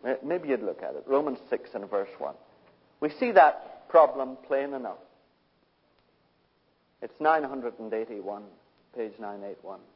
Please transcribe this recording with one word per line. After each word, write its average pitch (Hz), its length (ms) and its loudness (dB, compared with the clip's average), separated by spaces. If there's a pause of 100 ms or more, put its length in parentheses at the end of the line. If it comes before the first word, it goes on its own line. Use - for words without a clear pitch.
May-, 131 200 -2
maybe 160 260 -4
you'd 117 140 0
look 90 180 -6
at 69 140 -8
it. 73 100 -10
Romans 139 340 0 (100)
six - 260 -6
and 98 140 -10
verse 101 280 -4
one. 71 180 -8 (680)
We 151 80 0
see 240 220 -2
that - 580 6
problem 135 480 6 (100)
plain 139 260 -2
enough. 117 260 -8 (2000)
It's - 180 -16
nine 156 240 4
hundred 131 360 -8
and 110 140 -8
eighty-one, 104 520 -8 (480)
page 110 260 -8
nine 101 240 -10
eight 98 200 -14
one. 95 160 -14 (160)